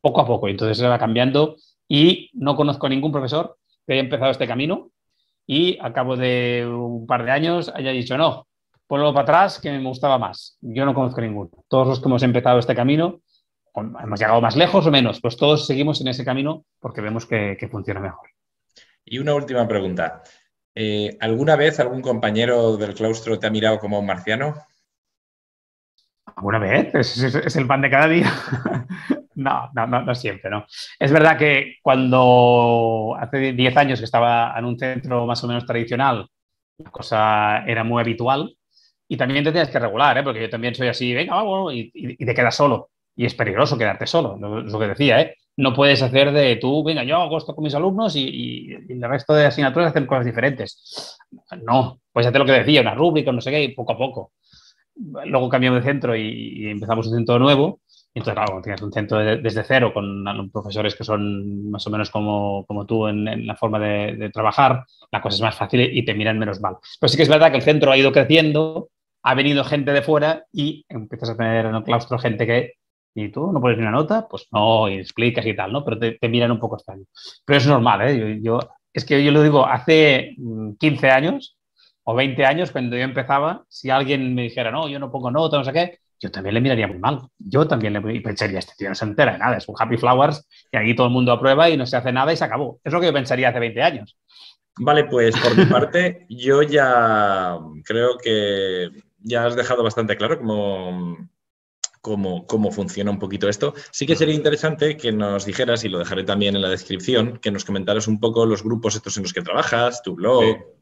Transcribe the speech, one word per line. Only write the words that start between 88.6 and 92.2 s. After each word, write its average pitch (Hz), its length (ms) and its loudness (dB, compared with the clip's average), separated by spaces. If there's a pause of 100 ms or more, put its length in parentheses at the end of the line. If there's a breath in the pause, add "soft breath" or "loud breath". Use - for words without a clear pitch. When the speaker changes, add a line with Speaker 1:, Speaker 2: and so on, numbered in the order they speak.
Speaker 1:
tío 98 140 -8
no 98 40 -6
se 113 120 -6
entera 107 260 2
de 90 60 -8
nada, 113 180 0
es 92 120 -8
un 101 100 -12
Happy 113 180 0
Flowers 131 500 2 (240 soft breath)
y - 60 -2
ahí 110 180 2
todo 123 120 2
el 120 80 2
mundo 127 180 2
aprueba 135 380 4
y 156 80 0
no 127 80 -4
se 127 100 -4
hace 123 160 -2
nada 131 180 0